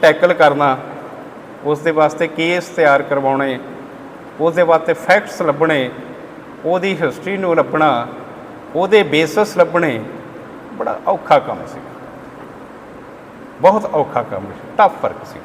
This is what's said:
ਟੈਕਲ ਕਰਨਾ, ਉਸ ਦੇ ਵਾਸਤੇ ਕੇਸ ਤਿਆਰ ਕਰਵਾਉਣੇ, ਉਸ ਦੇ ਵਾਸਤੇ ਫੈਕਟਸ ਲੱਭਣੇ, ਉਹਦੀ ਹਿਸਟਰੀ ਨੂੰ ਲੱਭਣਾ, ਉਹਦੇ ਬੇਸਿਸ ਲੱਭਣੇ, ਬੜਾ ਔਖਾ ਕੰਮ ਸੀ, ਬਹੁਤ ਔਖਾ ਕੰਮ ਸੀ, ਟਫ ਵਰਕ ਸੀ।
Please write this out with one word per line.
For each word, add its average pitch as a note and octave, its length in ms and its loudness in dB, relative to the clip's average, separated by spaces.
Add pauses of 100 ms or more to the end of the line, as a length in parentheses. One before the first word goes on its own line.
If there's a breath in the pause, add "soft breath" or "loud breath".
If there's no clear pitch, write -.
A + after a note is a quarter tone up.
ਟੈਕਲ E3 320 6
ਕਰਨਾ, C#3+ 440 6 (880)
ਉਸ D3 140 0
ਦੇ D#3+ 120 0
ਵਾਸਤੇ D#3 380 2
ਕੇਸ E3+ 380 -2
ਤਿਆਰ C#3+ 340 4
ਕਰਵਾਉਣੇ, C3+ 580 0 (800)
ਉਸ D#3+ 160 2
ਦੇ F3 80 4
ਵਾਸਤੇ D#3+ 320 4
ਫੈਕਟਸ - 460 0
ਲੱਭਣੇ, D3 480 2 (760)
ਉਹਦੀ F3+ 320 0
ਹਿਸਟਰੀ E3+ 400 -2
ਨੂੰ F#3 180 0
ਲੱਭਣਾ, C#3+ 520 2 (680)
ਉਹਦੇ F#3+ 300 4
ਬੇਸਿਸ D#3+ 520 2
ਲੱਭਣੇ, D#3+ 420 2 (760)
ਬੜਾ - 240 -4 (100)
ਔਖਾ F#3 320 4
ਕੰਮ G#2 280 -4
ਸੀ, - 120 -14 (1800)
ਬਹੁਤ G#3 240 6
ਔਖਾ C3 380 0
ਕੰਮ G2 220 -8
ਸੀ, - 220 -14 (100)
ਟਫ - 260 4
ਵਰਕ - 220 -6
ਸੀ। - 200 -18